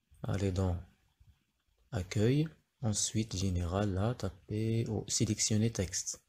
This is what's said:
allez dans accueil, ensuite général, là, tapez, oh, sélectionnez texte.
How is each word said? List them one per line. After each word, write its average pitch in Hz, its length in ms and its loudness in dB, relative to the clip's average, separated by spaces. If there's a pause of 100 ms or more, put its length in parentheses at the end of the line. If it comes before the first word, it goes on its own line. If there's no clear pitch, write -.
(240)
allez 101 280 0
dans 92 260 2 (1160)
accueil, 127 560 2 (320)
ensuite 110 560 -2
général, 92 560 0
là, 104 200 0
tapez, 113 760 -2
oh, 104 180 -2
sélectionnez 110 640 2
texte. - 580 -4